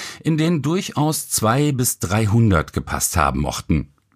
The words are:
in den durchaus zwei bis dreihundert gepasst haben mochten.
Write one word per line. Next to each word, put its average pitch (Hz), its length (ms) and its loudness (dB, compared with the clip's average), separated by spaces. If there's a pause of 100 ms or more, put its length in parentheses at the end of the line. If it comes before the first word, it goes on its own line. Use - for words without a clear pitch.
(220)
in 156 140 0
den 156 240 0
durchaus 156 720 -2
zwei 139 420 0
bis 123 260 -2
dreihundert 104 760 2
gepasst - 420 -4
haben 69 240 0
mochten. 69 540 -2 (220)